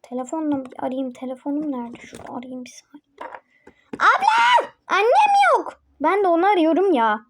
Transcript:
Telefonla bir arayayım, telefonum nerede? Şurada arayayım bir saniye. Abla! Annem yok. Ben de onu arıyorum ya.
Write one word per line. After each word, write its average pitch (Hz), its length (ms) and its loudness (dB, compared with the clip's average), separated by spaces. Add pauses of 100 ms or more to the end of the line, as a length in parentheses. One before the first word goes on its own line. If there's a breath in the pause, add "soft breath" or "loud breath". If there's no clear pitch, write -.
Telefonla 269 640 -4
bir - 180 -12
arayayım, 262 300 -6
telefonum 285 580 -6
nerede? 240 260 -8
Şurada - 360 -18
arayayım 254 320 -12
bir 247 40 -20
saniye. - 640 -20 (640 soft breath)
Abla! 855 800 2 (160)
Annem 659 460 2 (240)
yok. - 240 -8 (200)
Ben 381 220 2
de 370 40 2
onu 339 200 2
arıyorum 359 460 2
ya. 220 360 0